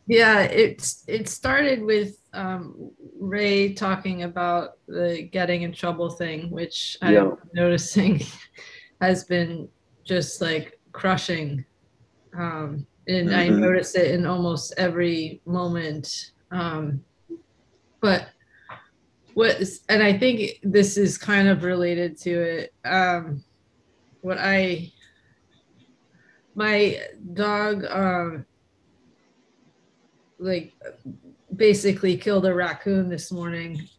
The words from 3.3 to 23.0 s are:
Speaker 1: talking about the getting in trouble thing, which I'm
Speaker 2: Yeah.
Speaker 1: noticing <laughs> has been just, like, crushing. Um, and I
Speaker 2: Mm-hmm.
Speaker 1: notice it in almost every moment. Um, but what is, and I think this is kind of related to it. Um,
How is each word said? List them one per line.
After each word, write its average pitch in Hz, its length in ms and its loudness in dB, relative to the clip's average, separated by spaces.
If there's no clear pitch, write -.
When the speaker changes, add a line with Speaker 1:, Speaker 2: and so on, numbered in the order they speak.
Speaker 1:
talking 190 480 -4
about 175 500 -2
the 170 420 -4
getting 175 320 -2
in 170 100 -6
trouble 170 380 -4
thing, 165 400 -8
which 165 520 -8
I'm 185 120 6
Speaker 2:
Yeah. - 160 6
Speaker 1:
noticing 175 680 2
<laughs> - 420 -20
has 185 220 2
been 170 440 -4
just, 180 360 -4
like, 160 380 -4
crushing. 160 720 -4
Um, 156 480 -8
and 180 280 2
I 175 140 4
Speaker 2:
Mm-hmm. - 120 6
Speaker 1:
notice 180 360 2
it 165 160 4
in 175 140 0
almost 175 520 -2
every 170 680 -2
moment. 170 840 -4
Um, 156 540 -4
but 196 280 0
what 220 260 2
is, 190 280 -6
and 214 140 4
I 202 140 4
think 226 460 0
this 196 340 4
is 196 220 2
kind 196 300 4
of 170 160 4
related 175 560 0
to 180 100 -4
it. 165 320 -4
Um, 170 580 0